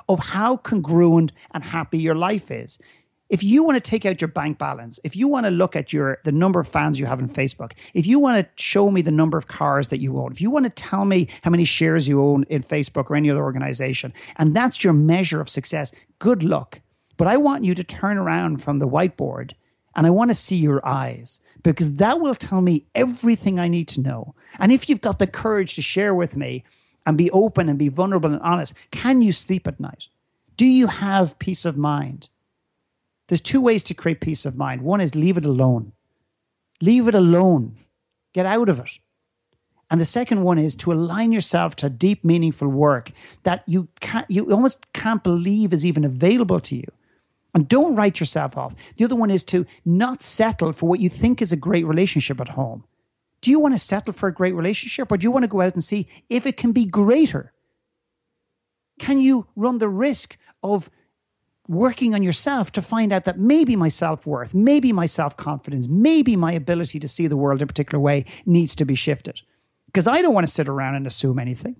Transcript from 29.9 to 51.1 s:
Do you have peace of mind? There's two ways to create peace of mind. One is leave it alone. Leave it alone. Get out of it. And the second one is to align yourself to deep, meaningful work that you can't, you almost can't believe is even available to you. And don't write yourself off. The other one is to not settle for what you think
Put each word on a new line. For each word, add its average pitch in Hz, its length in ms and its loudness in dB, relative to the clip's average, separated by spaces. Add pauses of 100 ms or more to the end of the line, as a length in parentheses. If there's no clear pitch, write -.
Do 247 100 4
you 254 220 6
have 196 500 -2
peace - 260 -4
of 160 120 -4
mind? 147 520 -4 (1000)
There's 170 120 0
two - 200 0
ways 226 240 2
to - 100 -8
create 160 260 -4
peace 156 240 -4
of 131 120 -8
mind. 131 260 -6
One 190 180 0
is 147 140 -2
leave 170 220 2
it 156 100 -2
alone. 127 460 2 (920)
Leave 226 240 4
it 226 80 4
alone. 170 600 4 (560)
Get 185 140 -2
out 220 220 2
of 139 120 0
it. - 180 -14 (920)
And 165 80 2
the 165 40 0
second 233 380 -2
one 180 160 2
is 151 180 0
to 175 160 -2
align 175 380 0
yourself 175 460 -2
to 143 120 -2
deep, 160 360 0
meaningful 165 420 2
work 139 460 0 (320)
that 175 240 -2
you 170 180 0 (140)
can't, - 280 -6
you 202 220 0
almost 240 420 0
can't 220 300 -4
believe 185 500 0
is 160 140 0
even 151 180 0
available 170 580 2
to - 120 -8
you. 123 120 -8 (680)
And 147 120 2
don't 285 260 4
write 208 240 2
yourself 143 400 -4
off. 127 160 -10 (220)
The 220 80 0
other 240 100 0
one 226 160 0
is 190 140 0
to 180 200 0 (200)
not 226 380 0
settle 214 500 0
for 170 160 -2
what 180 100 2
you 180 100 2
think 240 320 0